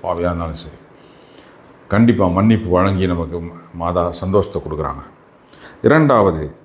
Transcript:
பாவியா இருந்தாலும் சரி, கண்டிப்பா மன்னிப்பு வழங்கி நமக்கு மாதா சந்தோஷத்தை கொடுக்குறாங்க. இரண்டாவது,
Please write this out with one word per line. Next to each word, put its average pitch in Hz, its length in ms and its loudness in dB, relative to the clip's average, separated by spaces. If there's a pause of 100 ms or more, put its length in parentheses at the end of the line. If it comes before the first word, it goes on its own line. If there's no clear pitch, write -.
பாவியா 87 160 -4
இருந்தாலும் 85 360 -4
சரி, - 200 -16 (1160)
கண்டிப்பா 104 380 2
மன்னிப்பு 98 440 2
வழங்கி 92 360 2
நமக்கு 85 360 -4 (320)
மாதா 87 380 -2
சந்தோஷத்தை 95 500 -2
கொடுக்குறாங்க. 73 400 -6 (800)
இரண்டாவது, 110 720 4 (100)